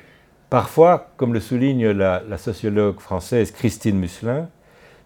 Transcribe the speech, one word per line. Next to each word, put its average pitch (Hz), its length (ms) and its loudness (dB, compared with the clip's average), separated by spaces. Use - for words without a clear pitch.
Parfois, 156 680 4
comme 120 160 -2
le 110 80 0
souligne 123 480 0
la, 95 400 2
la 101 80 -8
sociologue 104 640 -2
française 98 520 -2
Christine 107 460 -2
Musselin, 120 520 -6